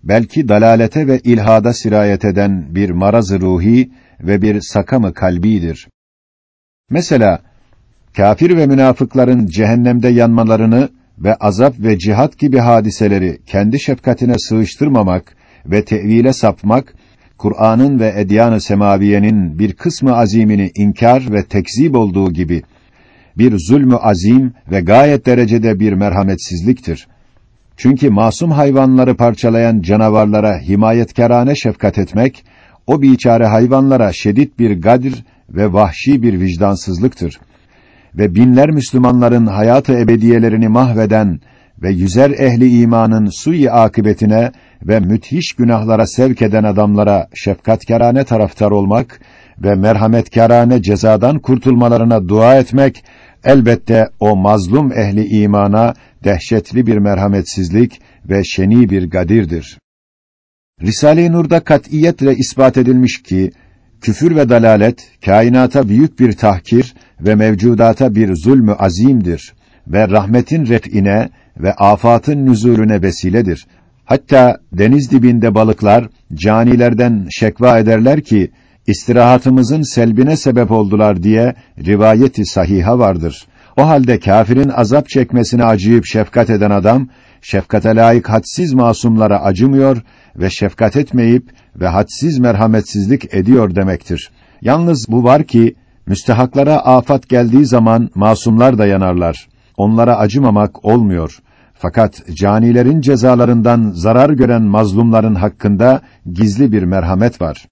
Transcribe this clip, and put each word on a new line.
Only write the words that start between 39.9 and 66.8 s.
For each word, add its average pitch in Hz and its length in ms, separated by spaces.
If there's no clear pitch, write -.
ebediyelerini 113 680
mahveden 110 720
ve 95 100
yüzer 98 380
ehli 123 520
imanın 113 480
sui 156 280
akıbetine 110 800
ve 104 160
müthiş 110 540
günahlara 110 540
sevk 127 340
eden 107 220
adamlara 104 720
şefkatkârane 117 880
taraftar 107 480
olmak 104 480
ve 101 120
merhametkârane 113 1040
cezadan 110 580
kurtulmalarına 120 880
dua 110 280
etmek, 131 480
elbette 117 640
o 104 160
mazlum 104 560
ehli 104 340
imana 104 680
dehşetli 110 640
bir 113 100
merhametsizlik 101 1040
ve 98 140
şeni 101 460
bir 92 200
gadirdir. 87 720
Risale-i 151 500
Nur'da 165 280
katiyetle 151 760
ispat 131 420
edilmiş 127 460
ki, 92 280
küfür 156 340
ve 143 140
dalalet, 113 580
kainata 120 640
büyük 131 300
bir 120 140
tahkir 110 600